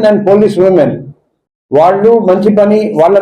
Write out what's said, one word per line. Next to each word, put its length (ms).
and 180
police 360
women 320
వాళ్ళు 400
మంచి 360
పని 220
వాళ్ళ 280